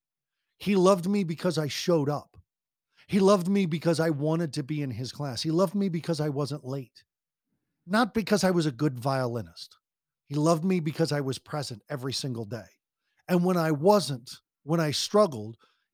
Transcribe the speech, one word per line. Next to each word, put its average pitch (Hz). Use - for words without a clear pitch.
He 202
loved 185
me 202
because 165
I 151
showed 147
up. -
He 202
loved 190
me 196
because 165
I 165
wanted 156
to 147
be 147
in 135
his 117
class. 139
He 160
loved 185
me 196
because 165
I 151
wasn't 139
late. 131
Not 214
because 208
I 185
was 175
a 151
good 127
violinist. 120
He 139
loved 160
me 185
because 151
I 147
was 131
present 127
every 135
single 117
day. 104
And 175
when 185
I 160
wasn't, 143
when 165
I 151
struggled, 123